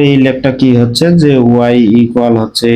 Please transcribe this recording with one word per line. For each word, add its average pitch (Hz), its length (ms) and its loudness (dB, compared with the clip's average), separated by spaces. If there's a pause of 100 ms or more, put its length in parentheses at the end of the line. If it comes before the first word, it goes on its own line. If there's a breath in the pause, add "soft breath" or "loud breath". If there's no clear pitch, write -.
এই 139 160 0
লেগটা 131 260 -2 (100)
কি 131 80 2 (120)
হচ্ছে 120 260 -2 (160)
যে 147 100 2 (180)
ওয়াই 120 260 0 (240)
ইকুয়াল 117 420 -2
হচ্ছে, 110 340 -6